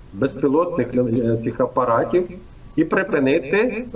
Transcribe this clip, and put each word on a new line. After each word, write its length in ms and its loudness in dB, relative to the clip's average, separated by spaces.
безпілотних 840 0
лі-, 380 2
е, 120 -2
цих 160 -4
апаратів 680 2
і 80 2
припинити, 1000 0